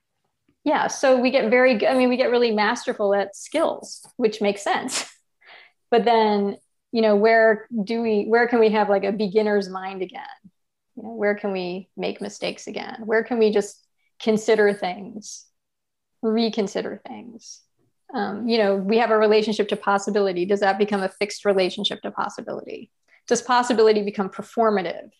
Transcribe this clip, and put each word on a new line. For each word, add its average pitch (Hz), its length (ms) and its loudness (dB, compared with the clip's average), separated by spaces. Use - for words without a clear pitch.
yeah, 285 220 0
so 262 340 2
we 247 100 2
get 240 200 0
very 254 260 4
g-, 202 100 0
I 269 80 2
mean, 254 140 4
we 247 80 0
get 247 140 0
really 240 220 2
masterful 208 640 0
at 196 220 -4
skills, - 720 -4
which 220 240 -2
makes 202 220 -2
sense. - 420 -4
<laughs> - 840 -18
But 226 160 4
then 214 500 2
you 226 100 2
know, 214 140 6
where 220 520 4
do 233 180 -4
we, 214 220 0
where 233 240 2
can 240 120 2
we 220 100 6
have, 208 180 2
like, 202 160 2
a 196 80 -2
beginner's 208 560 0
mind 190 340 -8
again? - 200 -12
You 240 80 -16
know, 226 100 -14
where 208 200 0
can 202 180 -8
we 185 440 -8
make 190 240 -6
mistakes - 460 -10
again? - 380 -12
Where 220 180 0
can 233 160 -4
we 214 140 4
just - 340 -4
consider 214 520 2
things, 196 720 -10
reconsider 214 840 -2
things? 226 540 -18
Um, 208 360 -6
you 233 100 2
know, 202 180 2
we 196 220 0
have 226 140 2
a 220 60 4
relationship 214 500 2
to 208 80 -4
possibility. 202 680 0
Does 202 160 0
that 196 180 2
become 208 240 0
a 190 60 -2
fixed - 360 -8
relationship 190 580 0
to 202 80 -10
possibility? - 800 -10
Does 233 120 2
possibility 220 640 4
become 202 260 -4
performative? 208 920 -4